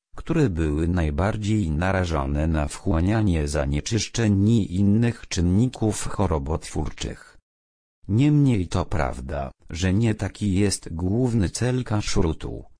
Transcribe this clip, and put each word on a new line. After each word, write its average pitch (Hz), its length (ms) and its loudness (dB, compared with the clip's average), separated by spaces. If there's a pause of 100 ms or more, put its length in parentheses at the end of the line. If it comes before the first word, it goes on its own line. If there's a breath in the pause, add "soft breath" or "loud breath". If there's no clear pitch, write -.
(160)
które 156 340 0
były 80 380 0
najbardziej 92 840 0
narażone 78 760 0
na 76 200 0
wchłanianie 90 800 0
zanieczyszczeń 95 1000 0
i 107 260 2
innych 104 520 2
czynników 101 800 0
chorobotwórczych. 78 1300 -4 (680)
Niemniej 131 600 4
to 90 180 -2
prawda, 67 680 -4 (180)
że 92 240 0
nie 110 220 2
taki 104 380 -4
jest 98 400 0
główny 104 560 0
cel 123 340 -2
kaszrutu, - 800 -2 (160)